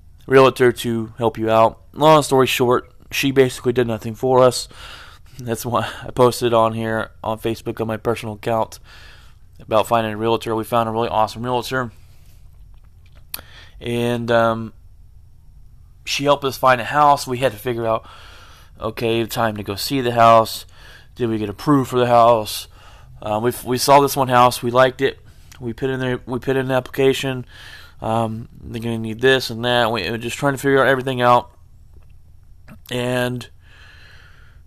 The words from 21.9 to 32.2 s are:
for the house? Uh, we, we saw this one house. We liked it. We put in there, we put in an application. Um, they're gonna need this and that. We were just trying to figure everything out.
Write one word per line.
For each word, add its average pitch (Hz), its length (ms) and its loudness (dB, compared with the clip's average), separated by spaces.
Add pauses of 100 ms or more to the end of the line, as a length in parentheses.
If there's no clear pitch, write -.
for 123 80 0
the 123 80 2
house? 117 600 4 (540)
Uh, 107 200 -4
we, 120 120 0 (100)
we 123 140 -4
saw 143 240 6
this 139 160 0
one 131 100 0
house. 123 340 4
We 120 100 -2
liked 131 280 2
it. 135 200 -2 (400)
We 120 120 -10
put 135 180 -6
in 131 100 -4
there, 123 260 -4
we 123 140 -6
put 135 180 -2
in 131 80 -2
an 131 60 -4
application. 131 720 -2 (560)
Um, 113 480 -4 (120)
they're 113 200 -12
gonna 117 160 -6
need 113 240 -8
this 131 300 2
and 113 120 -10
that. 120 280 2
We 104 180 -4
were 117 80 -6
just 120 200 -10
trying 139 180 -2
to - 20 -10
figure 135 260 2
everything 127 380 0
out. 123 300 4 (1400)